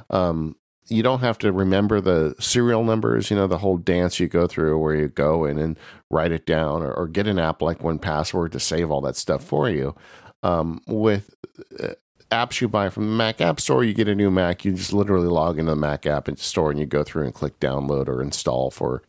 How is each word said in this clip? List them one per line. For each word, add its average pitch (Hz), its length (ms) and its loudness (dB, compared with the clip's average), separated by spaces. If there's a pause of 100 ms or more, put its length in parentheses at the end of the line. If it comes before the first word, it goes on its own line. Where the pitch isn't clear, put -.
um, 82 460 0 (320)
you 113 140 2
don't 127 180 2
have 120 180 0
to 107 120 2
remember 98 480 2
the 85 400 2
serial 120 460 2
numbers, 110 460 0
you 104 60 2
know, 98 100 4
the 90 100 0
whole 95 220 2
dance 87 420 0
you 87 80 2
go 85 180 2
through 78 320 0
where 78 160 0
you 76 140 0
go 78 380 2
in 73 120 -2
and 80 200 -2 (320)
write 80 200 -2
it 82 140 -4
down 80 380 0
or, 71 100 -6
or 85 160 -4
get 95 180 -2
an 101 120 0
app 80 240 -2
like 82 200 -2
one 82 160 -2
password 80 540 -2
to 65 80 -6
save 80 300 -2
all 71 100 0
that 67 160 -4
stuff 71 260 -2
for 120 280 0
you. 69 240 -2 (480)
Um, 82 440 -2
with, 107 480 0 (480)
uh, - 120 -6 (360)
apps 120 300 -2
you 120 80 0
buy 101 220 0
from 107 140 -4
the 107 80 -2
Mac 110 280 0
App 160 200 2
Store, 131 220 2
you 110 120 2
get 107 140 2
a 104 60 2
new 101 160 4
Mac, 90 360 2
you 98 80 2
just 90 180 -6
literally 98 360 2
log 82 300 2
into 80 120 0
the 78 60 2
Mac 73 280 -2
App 73 240 0 (100)
Store 78 320 0
and 73 80 -2
you 76 60 -2
go 73 180 0
through 76 220 -4
and 60 80 -4
click - 280 -6
download 69 460 0
or 64 140 -2
install 65 500 -2
for - 380 -4